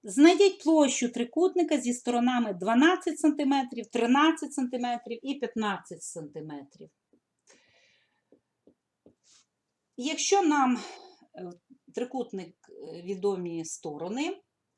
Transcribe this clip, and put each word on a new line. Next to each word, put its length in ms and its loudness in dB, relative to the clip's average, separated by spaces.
Знайдіть 600 6
площу 460 4
трикутника 680 0
зі 160 -2
сторонами 600 0
дванадцять 680 2
сантиметрів, 680 0
тринадцять 680 2
сантиметрів 640 -6
і 60 -4
п'ятнадцять 680 -6
сантиметрів. 840 -14
Якщо 440 0
нам, 360 2
е, 140 -14
трикутник, 640 -8
е, 320 -16
відомі 640 -4
сторони, 760 -8